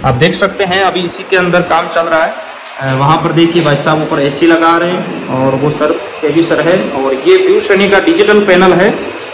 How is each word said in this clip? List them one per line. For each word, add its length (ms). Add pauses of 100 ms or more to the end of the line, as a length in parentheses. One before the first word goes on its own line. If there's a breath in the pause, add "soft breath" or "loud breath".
आप 100
देख 200
सकते 280
हैं 200
अभी 180
इसी 280
के 80
अंदर 260
काम 240
चल 200
रहा 180
है। 80 (480)
अ, 140
वहाँ 220
पर 140
देखिए 320
भाई 120
साहब 260
ऊपर 180
एसी 280
लगा 300
रहे 140
हैं 440
और 200
वो 140
सर, 220 (320)
ये 60
भी 140
सर 180
है। 160 (160)
और 200 (140)
ये 100
व्यू 240
श्रेणी 280
का 100
डिजिटल 400
पैनल 340
है 160 (440)